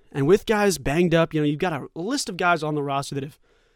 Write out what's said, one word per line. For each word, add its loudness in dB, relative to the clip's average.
and 0
with 4
guys 2
banged 2
up, 2
you 0
know, 2
you've 0
got -2
a -8
list -4
of -10
guys 2
on -2
the -2
roster -4
that -6
have -18